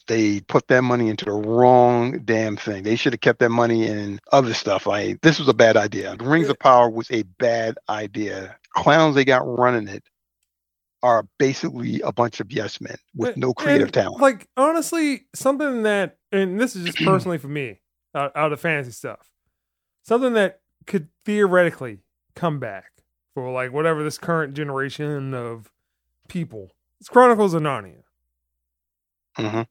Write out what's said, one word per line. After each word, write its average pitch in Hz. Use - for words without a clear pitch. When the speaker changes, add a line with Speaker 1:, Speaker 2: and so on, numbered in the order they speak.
Speaker 1:
They 107
put -
that 127
money 120
into 107
the 104
wrong 123
damn 110
thing. 101
They 110
should 123
have 113
kept 123
that 120
money 117
in 104
other 131
stuff. 101
Like, 101
this 156
was 143
a 123
bad 113
idea. 98
The 117
Rings 151
of 127
Power 123
was 113
a 113
bad 113
idea. 104
Clowns 156
they 135
got 131
running 123
it 101
are 117
basically 131
a -
bunch 117
of 101
yes 104
men -
with 120
Speaker 2:
And, 131
Speaker 1:
no 131
creative 285
Speaker 2:
and, -
Speaker 1:
talent. -
Speaker 2:
like, 262
honestly, 311
something 269
that, 202
and 190
this 247
is 175
just 170
Speaker 1:
<clears throat> 160
Speaker 2:
personally 180
for 135
me, 139
out, 139
out 151
of 143
fantasy 143
stuff, -
something 240
that 196
could 160
theoretically 180
come 156
back 101
or, 127
like, 127
whatever 156
this 151
current 160
generation 139
of 117
people. 110
It's -
Chronicles 220
of 156
Narnia. 104
Speaker 1:
Mm-hmm. 113